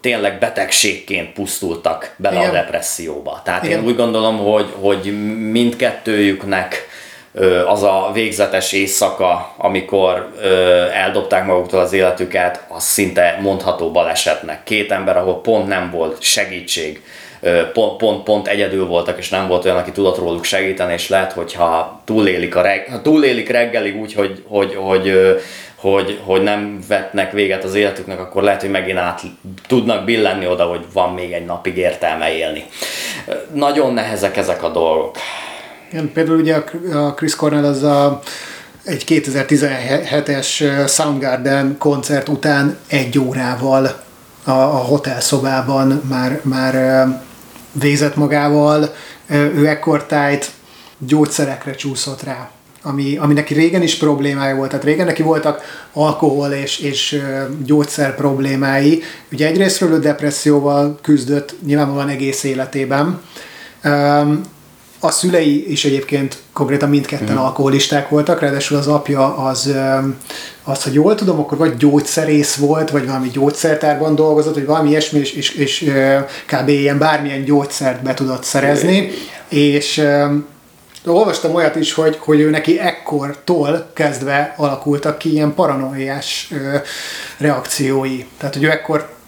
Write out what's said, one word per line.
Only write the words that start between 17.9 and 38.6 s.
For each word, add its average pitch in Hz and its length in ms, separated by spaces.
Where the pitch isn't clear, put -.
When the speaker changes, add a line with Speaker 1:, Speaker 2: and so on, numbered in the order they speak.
Speaker 1:
pont, 107 260
pont 101 240
egyedül 95 380
voltak, 87 320
és - 120
nem 95 180
volt 90 180
olyan, 90 120
aki 90 140
tudott 92 260
róluk 85 260
segíteni, 95 500
és 87 160
lehet, 95 240
hogyha 82 720
túlélik 92 500
a 90 60
reg-, 98 300
ha 120 100
túlélik 143 480
reggelig 117 520
úgy, 104 120
hogy, 98 340
hogy, 98 320
hogy, 95 280
ö, 95 260
hogy, 98 500
hogy 95 180
nem 104 440
vetnek 95 440
véget 95 320
az 95 120
életüknek, 95 440
akkor 95 240
lehet, 98 180
hogy 98 100
megint 95 260
át 87 240
tudnak 110 380
billenni 101 420
oda, 87 160
hogy 87 300
van 90 200
még 90 180
egy 85 140
napig 87 320
értelme 80 580
élni. 78 280
Ö, - 60
nagyon 143 400
nehezek 107 440
ezek 92 260
a 82 60
dolgok. 80 460
Speaker 2:
Igen, 160 220
például 160 260
ugye 160 160
a, 165 420
a 147 160
Chris 151 220
Cornell 147 300
az 143 180
a, 143 360